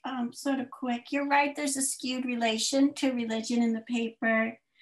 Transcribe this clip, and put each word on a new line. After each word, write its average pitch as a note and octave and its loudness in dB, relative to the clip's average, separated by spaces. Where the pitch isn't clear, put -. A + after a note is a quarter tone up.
um, B3 -4
sort C4+ -2
of B3 -6
quick. A#3+ -4
You're C#4+ -2
right, C#4+ 4
there's C#4+ -2
a C4+ -2
skewed B3+ -4
relation B3 2
to C4+ 0
religion A#3 0
in A#3 4
the A3+ -4
paper. A3+ 0